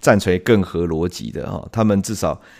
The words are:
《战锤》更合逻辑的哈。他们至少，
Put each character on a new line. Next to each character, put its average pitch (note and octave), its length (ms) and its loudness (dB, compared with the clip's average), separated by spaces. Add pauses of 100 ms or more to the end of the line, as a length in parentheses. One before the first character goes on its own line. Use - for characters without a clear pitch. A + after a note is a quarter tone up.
《战 A2+ 180 6
锤》 F#2 200 0
更 A2 220 4
合 F2 240 -2
逻 E2 220 -2
辑 A1+ 240 -10
的 - 180 -10
哈。 - 220 -10
他 A2+ 140 0
们 G2+ 160 2
至 A2 120 -6
少， E2+ 240 -4 (220)